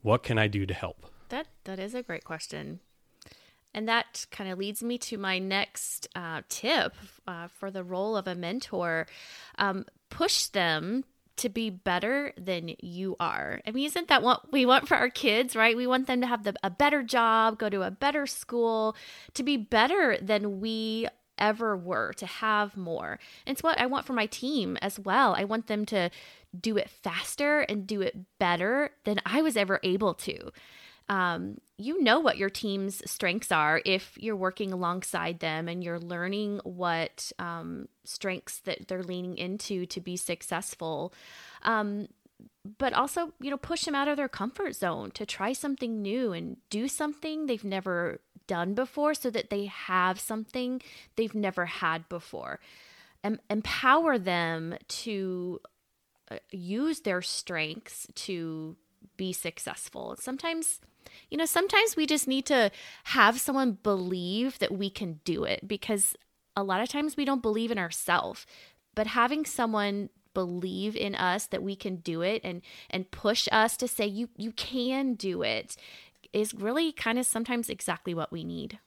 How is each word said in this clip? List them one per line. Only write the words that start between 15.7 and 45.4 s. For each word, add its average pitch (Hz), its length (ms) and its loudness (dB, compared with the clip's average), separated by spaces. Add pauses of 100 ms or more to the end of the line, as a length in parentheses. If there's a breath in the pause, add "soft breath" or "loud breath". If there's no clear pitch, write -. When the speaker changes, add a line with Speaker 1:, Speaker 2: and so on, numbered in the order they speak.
Speaker 2:
We 247 100 0
want 254 200 2
them 254 120 2
to 247 80 2
have 240 160 0
the, 208 100 0 (100)
a 196 60 0
better 285 320 4
job, 226 560 4
go 214 120 0
to 196 140 0
a 190 80 -2
better 277 360 0
school, 226 680 0 (400 loud breath)
to 269 80 -2
be 285 120 2
better 247 680 4
than 202 380 0
we 220 480 -2 (300)
ever 214 400 2
were, 170 360 -2
to - 120 -10
have 208 500 0
more. 165 440 -4 (260 loud breath)
And 277 80 -2
it's - 100 -4
what 320 160 4
I 247 60 4
want 262 200 0
for 269 60 -6
my 220 140 2
team 214 560 -2
as 202 180 -4
well. 202 340 4
I 202 120 2
want 220 220 -2
them 214 180 0
to 180 240 2 (500 loud breath)
do 220 160 0
it - 140 0
faster 285 720 0
and 202 260 -2
do 202 140 -2
it 185 160 -2 (200)
better 202 540 2 (140)
than 208 200 2
I 254 160 2
was 302 140 2
ever 196 260 2
able 185 340 2
to, - 360 -8 (580 loud breath)
um, 180 480 0 (200)
you 302 260 -2
know 247 160 8
what 294 180 4
your 196 120 0
team's 196 600 -4
strengths 190 420 -2
are 156 340 4
if 190 320 0
you're 220 180 -4
working 190 360 -2
alongside 175 680 -2
them 160 280 -2
and 175 160 -6
you're 170 160 -4
learning 190 640 -4
what, 175 760 -4
um, 170 480 -8 (160)
strengths - 560 -8
that - 280 -8
they're 185 160 -4
leaning 180 340 -6
into 185 500 -4
to - 120 -8
be 180 160 -8
successful. 165 960 -6 (500 loud breath)
Um, 208 440 0 (720)
but 262 160 2
also, 320 480 0
you 269 80 -6
know, 277 80 -2
push - 280 -4
them 294 100 -2
out 277 120 2
of 294 100 0
their 277 120 0
comfort 269 460 -4
zone 143 360 -4
to 208 140 -8
try 208 280 -2